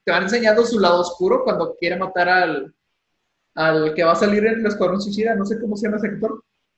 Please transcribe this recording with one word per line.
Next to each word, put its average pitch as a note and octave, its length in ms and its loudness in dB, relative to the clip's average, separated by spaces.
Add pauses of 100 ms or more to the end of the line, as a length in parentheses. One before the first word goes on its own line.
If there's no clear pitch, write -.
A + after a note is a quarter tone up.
te F#3 80 -2
van F3+ 120 0
enseñando A3 420 2
su A#3 140 -2
lado F3 220 4
oscuro G3+ 420 0
cuando F3 360 -2
quiere F3 180 -4
matar F3+ 320 -2
al, E3 440 0 (840)
al D#3 380 2
que F3 100 0
va E3 100 4
a - 20 4
salir G#3 300 2
en A3+ 140 0
El A3 80 0
Escuadrón G3 340 -2
Suicida, G#3+ 340 -2
no G3 100 -2
sé G#3 140 -4
cómo G#3+ 160 -6
se G#3 120 -4
llama G#3 100 -2
ese G#3+ 100 -4
actor. - 360 -6 (340)